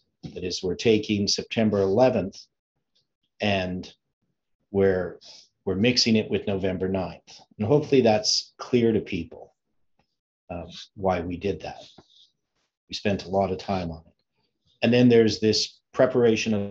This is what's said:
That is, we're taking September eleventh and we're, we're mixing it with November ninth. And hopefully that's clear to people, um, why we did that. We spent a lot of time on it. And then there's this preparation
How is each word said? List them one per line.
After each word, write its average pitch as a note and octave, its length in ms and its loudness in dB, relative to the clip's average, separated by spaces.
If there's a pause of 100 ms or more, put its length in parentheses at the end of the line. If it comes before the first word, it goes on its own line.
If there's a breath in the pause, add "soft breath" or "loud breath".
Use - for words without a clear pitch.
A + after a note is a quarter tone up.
(340)
That F2 100 -12
is, F2+ 180 -6
we're F2 140 -4
taking G#2+ 520 0
September G#2 540 -2
eleventh G2+ 560 2 (1040)
and F#2 520 -4 (800)
we're, F#2+ 480 0 (460 loud breath)
we're F#2 100 -2
mixing A#2 400 2
it G#2+ 140 0
with G#2 180 -4
November F#2+ 420 -4
ninth. F2+ 500 -8 (180)
And G#2 100 -4
hopefully C#3 340 2
that's - 560 0
clear A#2 340 0
to G#2+ 80 2
people, - 540 -10 (960)
um, E2+ 180 -12 (280)
why F#2 260 -2
we F2 160 -6
did F#2 240 -6
that. - 200 -14 (1080)
We G2 60 -12
spent F#2+ 300 -4
a F2 40 -14
lot F#2+ 220 0
of F#2 60 -6
time F2+ 340 -6
on D#2+ 140 -14
it. - 80 -20 (680)
And A#2 100 2
then B2 160 6
there's A2+ 320 6
this - 400 0 (140)
preparation A#2 600 2 (180)